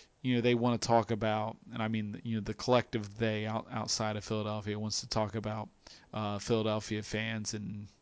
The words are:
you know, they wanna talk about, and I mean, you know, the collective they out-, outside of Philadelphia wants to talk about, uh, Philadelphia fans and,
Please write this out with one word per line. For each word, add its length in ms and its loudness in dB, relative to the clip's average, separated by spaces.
you 120 4
know, 60 6
they 140 6
wanna 240 4
talk 320 4
about, 460 0
and 100 -4
I 60 0
mean, 360 -2
you 120 0
know, 60 0
the 120 -4
collective 640 2
they 280 0
out-, 260 -2
outside 440 -2
of 80 -6
Philadelphia 540 -2
wants 220 -2
to 80 -12
talk 260 0
about, 340 -4
uh, 240 -2
Philadelphia 640 0
fans 520 -4
and, 320 -8